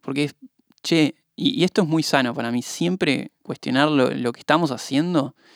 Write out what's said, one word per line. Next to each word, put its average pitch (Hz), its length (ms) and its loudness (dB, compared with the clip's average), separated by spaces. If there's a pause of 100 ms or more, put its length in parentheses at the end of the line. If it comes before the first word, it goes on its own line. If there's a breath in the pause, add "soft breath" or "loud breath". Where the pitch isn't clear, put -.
Porque 139 240 -2
es, 143 100 -6 (480)
che, 156 320 2 (220)
y, - 240 0
y - 20 4
esto 185 200 2
es 156 60 2
muy 156 140 0
sano 127 320 0
para 120 160 -4
mí, 120 120 -2
siempre 170 680 -2 (140)
cuestionar - 440 0
lo, 131 220 4
lo 123 220 -4
que - 80 -16
estamos 156 320 0
haciendo 139 640 -2 (200 soft breath)